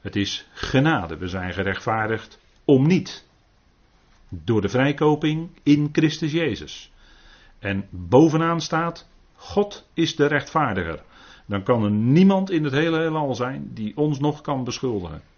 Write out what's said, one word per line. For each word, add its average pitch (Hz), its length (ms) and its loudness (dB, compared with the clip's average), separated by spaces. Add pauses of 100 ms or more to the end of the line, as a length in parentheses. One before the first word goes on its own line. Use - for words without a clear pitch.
Het 104 160 -8
is 98 360 -4
genade. 127 640 0
We 90 120 -6
zijn 90 240 -4
gerechtvaardigd 107 840 -4 (260)
om 139 220 6
niet. - 400 0 (1000)
Door 95 320 -2
de 95 80 -2
vrijkoping 151 800 2 (120)
in 147 300 4
Christus 156 400 0
Jezus. 135 600 -4 (640)
En 98 320 -4
bovenaan 156 680 2
staat: 170 480 -6 (260)
God - 600 -6
is 160 220 -2
de 143 100 2
rechtvaardiger. 120 760 -2 (440)
Dan 101 160 -4
kan 117 220 2
er 104 60 2
niemand 185 600 4
in 160 140 0
het 139 80 -2
hele 160 260 0
heelal 156 360 -2
zijn 131 400 -6
die 107 220 -8
ons 151 220 0
nog 147 220 -2
kan 131 240 -4
beschuldigen. 101 580 -6 (160)